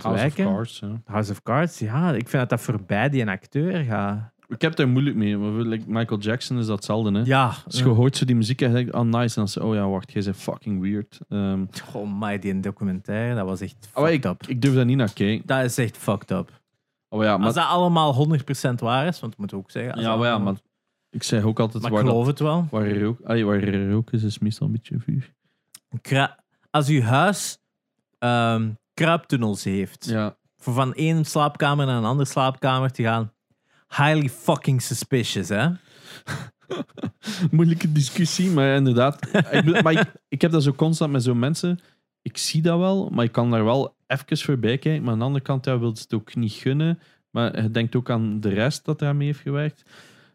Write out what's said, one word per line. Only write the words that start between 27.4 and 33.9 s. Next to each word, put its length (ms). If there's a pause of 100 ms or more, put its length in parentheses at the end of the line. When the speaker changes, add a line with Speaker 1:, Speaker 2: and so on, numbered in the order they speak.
Speaker 2:
ehm, 520 (240)
kruiptunnels 680
heeft, 400
Speaker 1:
Ja. 320 (200)
Speaker 2:
voor 180
van 200
één 300
slaapkamer 600
naar 120
een 60
andere 240
slaapkamer 640
te 120
gaan, 300 (640)